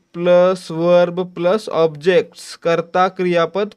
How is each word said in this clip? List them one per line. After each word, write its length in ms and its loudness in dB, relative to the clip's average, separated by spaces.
प्लस 580 0
व्हर्ब 500 2
प्लस 480 -2
ऑब्जेक्ट्स, 880 -2
कर्ता 500 -2
क्रियापद 680 -2